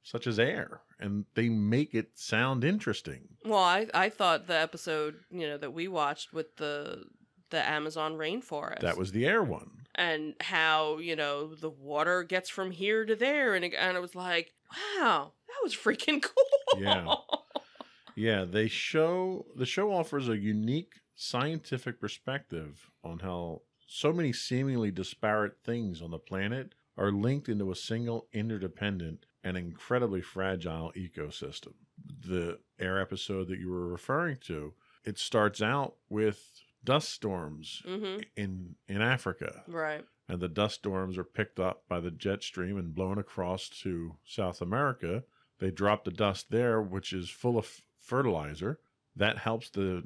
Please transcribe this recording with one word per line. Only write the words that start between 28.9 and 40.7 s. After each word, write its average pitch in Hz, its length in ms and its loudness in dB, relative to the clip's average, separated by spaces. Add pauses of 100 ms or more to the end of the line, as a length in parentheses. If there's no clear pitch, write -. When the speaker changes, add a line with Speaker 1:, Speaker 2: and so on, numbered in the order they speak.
Speaker 1:
and 92 120 -2
incredibly 95 640 -2
fragile 85 760 -2
ecosystem. - 800 -8 (520)
The 87 320 -2 (220)
air 95 200 0
episode 95 480 -4
that 92 120 -6
you 90 100 -6
were 90 180 -2
referring 139 580 -2
to, 76 280 -6 (300)
it 101 140 -6
starts 107 440 4
out 131 320 2 (140)
with 107 520 -2 (220)
dust 139 280 2
storms 80 760 -6
Speaker 2:
Mm-hmm. 196 360 -6 (140)
Speaker 1:
in, 92 380 -4 (140)
in 98 120 0
Africa. 117 680 0
Speaker 2:
Right. 156 360 -4 (240)
Speaker 1:
And 90 120 -4
the 90 80 -2
dust 104 280 0